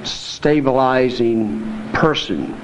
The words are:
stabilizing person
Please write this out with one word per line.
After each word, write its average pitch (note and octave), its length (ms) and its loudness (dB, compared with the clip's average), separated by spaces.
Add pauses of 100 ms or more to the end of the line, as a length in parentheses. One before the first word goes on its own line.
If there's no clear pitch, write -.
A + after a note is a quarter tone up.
stabilizing C3 1900 0
person A2 720 0